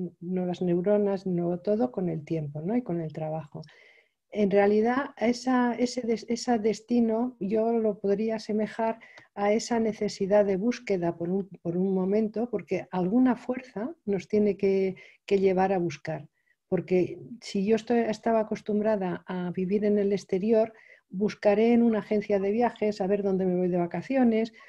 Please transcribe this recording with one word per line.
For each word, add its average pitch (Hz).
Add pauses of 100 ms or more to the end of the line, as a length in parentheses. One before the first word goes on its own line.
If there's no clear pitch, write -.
(200)
nuevas 180
neuronas, 196
nuevo 175
todo 214
con 185
el 160
tiempo, 151
¿no? 190
Y 247
con 170
el 156
trabajo. 156 (720)
En 208
realidad, 214 (100)
esa, 240
ese 247
des-, 220
ese 240
destino 226
yo 220
lo 220
podría 214
asemejar 220 (360)
a 208
esa 233
necesidad 208
de 196
búsqueda 185
por 170
un, 190 (120)
por 170
un 190
momento, 208
porque 190
alguna 226
fuerza 254 (120)
nos 196
tiene 208
que, 190 (300)
que 202
llevar 190
a 185
buscar. 156 (400)
Porque 180 (220)
si 196
yo 220
estoy, 233
estaba 226
acostumbrada 208
a 180
vivir 190
en 208
el 202
exterior, 214 (380)
buscaré 208
en 233
una 226
agencia 208
de 196
viajes 214
a 190
ver 202
dónde 190
me 180
voy 180
de 180
vacaciones, 220 (160)